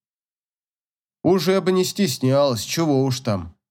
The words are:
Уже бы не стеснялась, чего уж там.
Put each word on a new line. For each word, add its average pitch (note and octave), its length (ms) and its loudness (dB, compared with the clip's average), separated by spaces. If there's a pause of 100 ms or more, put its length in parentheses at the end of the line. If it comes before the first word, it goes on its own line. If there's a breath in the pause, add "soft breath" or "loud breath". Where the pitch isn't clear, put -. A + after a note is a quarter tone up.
(1200)
Уже F#3 380 2
бы F3+ 100 0
не F#3 120 2
стеснялась, C#3 800 0
чего D3 420 0
уж C3 160 -2
там. F2+ 360 -6 (160)